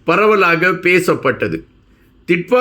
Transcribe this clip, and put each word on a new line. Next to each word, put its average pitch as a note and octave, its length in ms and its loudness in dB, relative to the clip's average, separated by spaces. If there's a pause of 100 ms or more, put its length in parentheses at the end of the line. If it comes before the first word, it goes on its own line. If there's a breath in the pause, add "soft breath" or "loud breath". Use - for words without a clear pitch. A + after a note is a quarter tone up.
பரவலாக F3+ 720 2
பேசப்பட்டது. D3 800 0 (720 soft breath)
திட்வா F3+ 320 0